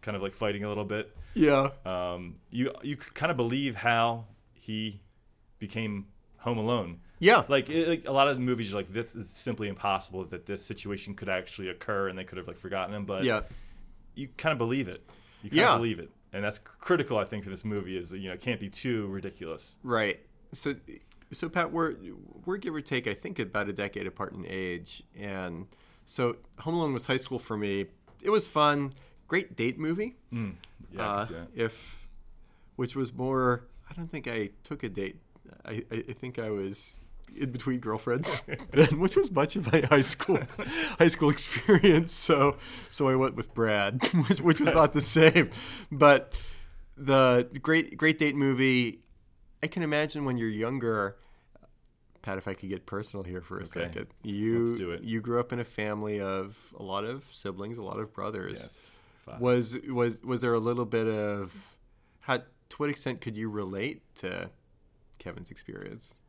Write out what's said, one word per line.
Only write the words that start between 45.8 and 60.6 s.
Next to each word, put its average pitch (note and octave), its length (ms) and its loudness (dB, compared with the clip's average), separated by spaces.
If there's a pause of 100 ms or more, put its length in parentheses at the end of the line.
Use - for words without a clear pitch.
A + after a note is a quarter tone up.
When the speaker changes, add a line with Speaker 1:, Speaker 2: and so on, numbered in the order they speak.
Speaker 2:
But C#3+ 500 8 (560)
the C3 520 6 (140)
great, D#3+ 340 2
great D#3 220 4
date D3 180 2
movie. C3 640 2 (600)
I D#3 40 -4
can E3+ 160 -4
imagine D3+ 420 -2
when B2+ 120 0
you're A2+ 140 -2
younger, A2 640 -2 (1080)
Pat, F#2+ 160 -6
if F#2+ 100 -10
I G2 60 -6
could F#2+ 140 -12
get F#2 180 -8
personal G2+ 380 -8
here F2+ 160 -8
for F#2+ 180 -10
a F#2+ 40 -8
Speaker 1:
Okay. E2+ 80 -12 (140)
Speaker 2:
second, E2+ 220 -8 (180)
Speaker 1:
Let's G#2 120 -6
Speaker 2:
you, A#2 400 2
Speaker 1:
do F#2 160 -6
it. E2+ 100 -8
Speaker 2:
you A2+ 180 -4
grew A#2+ 200 -2
up A#2+ 120 -4
in A#2+ 80 -4
a A#2+ 40 -4
family G#2 560 -4
of G2 360 -6 (220)
a - 40 -14
lot G2 220 -4
of C3+ 280 -10
siblings, G2+ 460 -8
a A2+ 40 -10
lot G2 160 -8
of G#2+ 140 -8
brothers. G2 480 -8
Speaker 1:
Yes. - 300 -16 (340)
Five. A2 160 -12
Speaker 2:
Was, B2 380 2 (100)
was, A#2+ 340 0
was B2 200 -2
there A#2+ 120 2
a A2+ 40 4
little A#2+ 260 0